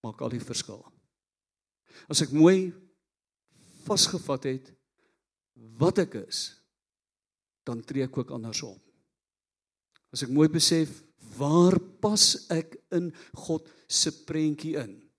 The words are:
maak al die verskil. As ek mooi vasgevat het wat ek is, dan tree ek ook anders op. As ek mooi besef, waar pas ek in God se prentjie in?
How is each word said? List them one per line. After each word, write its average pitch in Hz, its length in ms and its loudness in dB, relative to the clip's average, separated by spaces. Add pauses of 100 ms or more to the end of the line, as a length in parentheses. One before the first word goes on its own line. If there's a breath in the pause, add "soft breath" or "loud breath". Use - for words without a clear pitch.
maak 113 200 -12
al 123 80 -4
die 120 160 -8
verskil. - 380 -10 (1300 soft breath)
As 156 120 0
ek 127 100 -2
mooi 175 420 6 (1120)
vasgevat 165 580 -2
het 131 300 -6 (800)
wat 120 440 0
ek 175 180 -2
is, - 460 -10 (1040)
dan 117 180 -8
tree 131 200 -4
ek 131 120 -8
ook 127 180 -6
anders 113 300 -8
op. 95 160 -20 (1300)
As 131 140 -8
ek 123 80 -6
mooi 151 180 6
besef, 160 400 2 (460)
waar 175 400 6 (260)
pas 208 300 4 (180)
ek 160 240 -4 (220)
in 170 140 -4 (340 loud breath)
God 160 240 -6 (180 soft breath)
se - 240 0 (140)
prentjie 156 560 -4
in? 98 140 -12 (240)